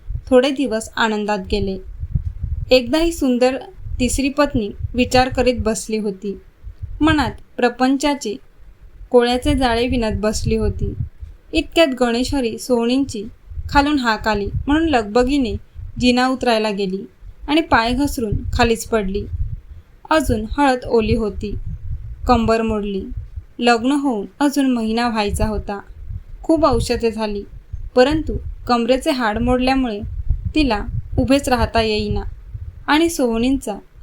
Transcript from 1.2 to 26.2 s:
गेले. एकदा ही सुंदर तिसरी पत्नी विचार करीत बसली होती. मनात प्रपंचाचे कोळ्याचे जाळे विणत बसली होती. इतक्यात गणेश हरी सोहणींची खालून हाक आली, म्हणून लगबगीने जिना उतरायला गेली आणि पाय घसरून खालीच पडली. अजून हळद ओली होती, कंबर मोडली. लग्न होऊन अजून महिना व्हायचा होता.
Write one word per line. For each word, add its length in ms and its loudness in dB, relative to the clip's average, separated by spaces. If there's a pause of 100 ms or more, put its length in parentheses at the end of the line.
गेले. 280 -2 (920)
एकदा 280 4
ही 140 2
सुंदर 440 2 (440)
तिसरी 280 0
पत्नी 420 0 (240)
विचार 340 4
करीत 300 2
बसली 400 -2
होती. 420 -6 (600)
मनात 300 4 (260)
प्रपंचाचे 800 0 (720)
कोळ्याचे 440 4
जाळे 320 2
विणत 300 0
बसली 400 0
होती. 380 -2 (580)
इतक्यात 340 2 (140)
गणेश 340 0
हरी 240 -2
सोहणींची 640 0 (440)
खालून 300 2
हाक 300 -2
आली, 200 0 (180)
म्हणून 220 2
लगबगीने 680 2 (440)
जिना 280 4
उतरायला 420 0
गेली 280 -2 (500)
आणि 120 2
पाय 320 2
घसरून 400 -2 (200)
खालीच 360 2
पडली. 360 -2 (840)
अजून 340 2 (140)
हळद 280 4
ओली 280 2
होती, 400 -2 (720)
कंबर 340 4
मोडली. 420 -2 (540)
लग्न 340 2
होऊन 340 0 (140)
अजून 300 2
महिना 380 0
व्हायचा 380 0
होता. 340 -4 (640)